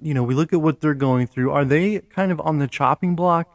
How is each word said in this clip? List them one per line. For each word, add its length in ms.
you 100
know, 120
we 100
look 180
at 80
what 200
they're 120
going 360
through. 240
Are 120
they 360
kind 320
of 80
on 180
the 80
chopping 480
block? 400